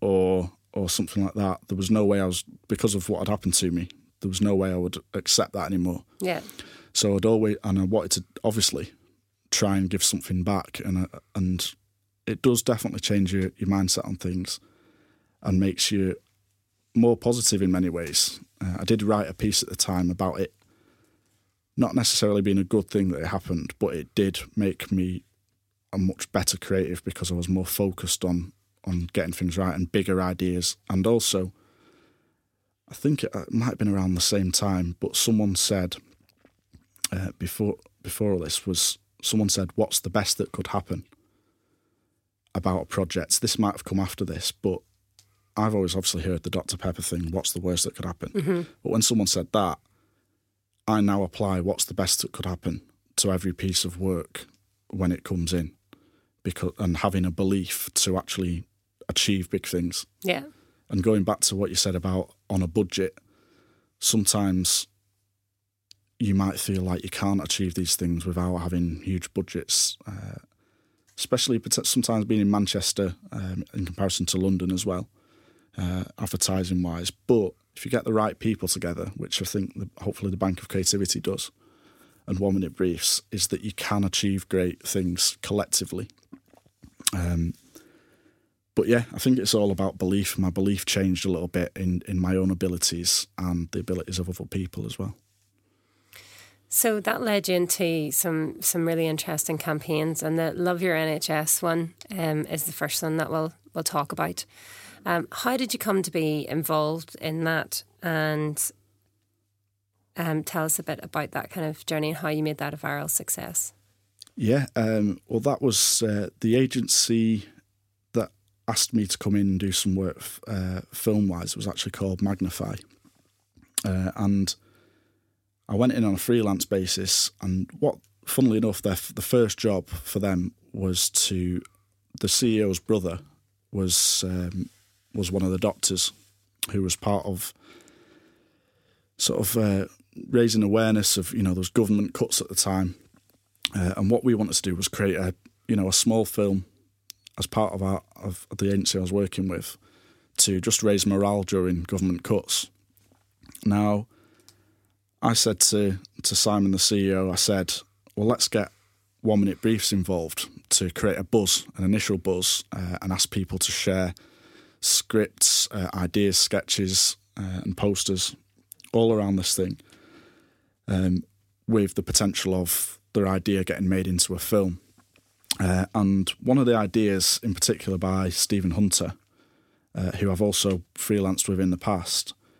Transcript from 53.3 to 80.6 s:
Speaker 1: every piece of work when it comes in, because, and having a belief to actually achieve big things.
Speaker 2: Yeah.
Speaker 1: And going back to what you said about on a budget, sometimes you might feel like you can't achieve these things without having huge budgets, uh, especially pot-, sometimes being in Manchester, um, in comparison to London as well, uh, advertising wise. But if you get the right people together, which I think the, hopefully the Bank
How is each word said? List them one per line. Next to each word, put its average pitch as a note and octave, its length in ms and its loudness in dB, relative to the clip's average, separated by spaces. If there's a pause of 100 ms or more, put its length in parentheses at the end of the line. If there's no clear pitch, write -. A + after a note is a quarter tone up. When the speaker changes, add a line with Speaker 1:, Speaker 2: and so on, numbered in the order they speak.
Speaker 1:
every F#2 220 0
piece F#2 320 -2
of F2 160 -8
work F#2 460 -4 (420)
when F#2 240 0
it - 100 -4
comes F2 300 -4
in, E2+ 220 -2 (680)
because, F2+ 340 -4
and F2 200 0
having F#2 280 0
a F2+ 60 0
belief F#2+ 640 -2
to F#2+ 240 2
actually F2 460 -4 (440)
achieve F#2+ 400 0
big - 160 -4
things. F2 420 -4 (180)
Speaker 2:
Yeah. F#3 180 0 (480)
Speaker 1:
And G2 140 0
going G#2+ 180 4
back G2+ 200 0
to - 120 0
what G2 160 -2
you F#2+ 60 -6
said F#2+ 180 0
about F#2 380 -2 (180)
on F#2 120 2
a F2 60 -2
budget, F#2 480 0 (840)
sometimes G2+ 880 2 (1300)
you G2 160 2
might G2 240 0
feel F#2+ 220 -2
like F2+ 220 -2
you F#2 80 -10
can't G2 320 -2
achieve F2 320 -2
these F2+ 200 -2
things E2+ 300 -2
without F2+ 320 -2
having F2 460 -2
huge F#2 320 -6
budgets, - 720 -2
uh, G2+ 320 -12 (800)
especially B2+ 400 0
pot-, - 280 -2
sometimes A2+ 380 2
being G#2+ 160 2
in G2+ 100 4
Manchester, G2+ 640 0 (180)
um, F#2 320 -6 (100)
in F#2+ 100 -4
comparison F2+ 400 -2
to F#2+ 140 0
London F#2 340 2
as F#2 140 -2
well, F2+ 240 -4 (640)
uh, F#2 280 -2 (140)
advertising F#2+ 640 0
wise. E2+ 280 -4
But A2 420 2 (240)
if - 80 -14
you - 60 -8
get A#2+ 140 0
the A2+ 80 0
right G#2+ 260 0
people G2 300 -2
together, E2+ 480 -4
which - 260 -6
I - 20 -4
think F#2+ 300 -4
the, - 140 -8 (140)
hopefully G2 280 -4
the F#2 60 -2
Bank F#2+ 260 0